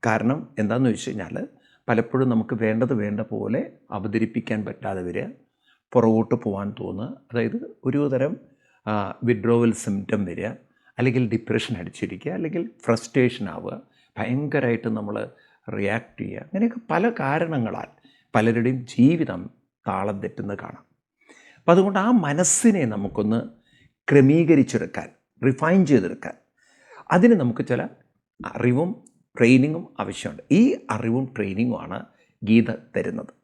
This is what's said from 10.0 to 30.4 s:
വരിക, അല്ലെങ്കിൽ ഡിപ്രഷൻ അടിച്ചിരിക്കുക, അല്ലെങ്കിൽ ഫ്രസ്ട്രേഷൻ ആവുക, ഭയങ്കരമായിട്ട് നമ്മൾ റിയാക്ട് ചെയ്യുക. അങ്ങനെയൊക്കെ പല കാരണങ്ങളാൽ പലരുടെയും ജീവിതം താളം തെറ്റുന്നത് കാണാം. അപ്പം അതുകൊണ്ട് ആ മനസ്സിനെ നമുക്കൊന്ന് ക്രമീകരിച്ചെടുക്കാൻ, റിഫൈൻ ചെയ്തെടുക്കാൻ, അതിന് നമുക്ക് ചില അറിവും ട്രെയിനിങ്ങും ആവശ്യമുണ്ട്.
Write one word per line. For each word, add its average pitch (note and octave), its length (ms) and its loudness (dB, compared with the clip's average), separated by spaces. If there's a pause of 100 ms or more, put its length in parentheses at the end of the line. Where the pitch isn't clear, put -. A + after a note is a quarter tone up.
വരിക, F2 200 -6 (520)
അല്ലെങ്കിൽ B2 320 2
ഡിപ്രഷൻ A2+ 480 -2
അടിച്ചിരിക്കുക, F#2 540 -10
അല്ലെങ്കിൽ F3 380 -6 (160)
ഫ്രസ്ട്രേഷൻ A#2 640 0
ആവുക, F2+ 320 -10 (380)
ഭയങ്കരമായിട്ട് B2+ 680 -2
നമ്മൾ G#2+ 420 -6 (480)
റിയാക്ട് G2+ 440 -6
ചെയ്യുക. G2 200 -10
അങ്ങനെയൊക്കെ A3+ 380 -4 (120)
പല F#3+ 280 2
കാരണങ്ങളാൽ C#3 680 -2 (480)
പലരുടെയും A#2+ 500 2
ജീവിതം B2 640 2 (380)
താളം G2 320 -2
തെറ്റുന്നത് G2+ 380 -8
കാണാം. - 280 -16 (720)
അപ്പം - 140 2
അതുകൊണ്ട് F#3+ 280 4
ആ G#3+ 120 2
മനസ്സിനെ F3+ 760 2
നമുക്കൊന്ന് G#2+ 560 -2 (680)
ക്രമീകരിച്ചെടുക്കാൻ, C#3+ 1000 4 (380)
റിഫൈൻ D#3+ 380 2
ചെയ്തെടുക്കാൻ, G#2+ 480 2 (800)
അതിന് G#3 220 8
നമുക്ക് C3 340 0
ചില B2 200 -2 (580)
അറിവും C#3 580 -2 (340)
ട്രെയിനിങ്ങും C3 600 4
ആവശ്യമുണ്ട്. G2 520 -8